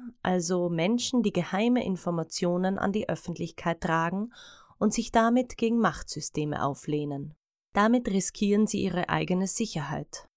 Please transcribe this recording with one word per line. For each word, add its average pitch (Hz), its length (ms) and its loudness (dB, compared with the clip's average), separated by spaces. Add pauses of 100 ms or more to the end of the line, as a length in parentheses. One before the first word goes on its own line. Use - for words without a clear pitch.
(220)
also 180 480 2
Menschen, 226 540 2
die 208 80 4
geheime 226 540 2
Informationen 180 920 -2
an 196 140 -2
die 214 160 -2
Öffentlichkeit 170 720 -4
tragen 170 540 0 (440)
und 214 160 2
sich - 180 -2
damit 233 460 2
gegen 233 220 2
Machtsysteme 156 840 -2
auflehnen. 147 720 -4 (380)
Damit 233 360 4
riskieren 202 580 2
sie 202 160 -2
ihre 180 260 -2
eigene 180 380 0
Sicherheit. 147 880 -6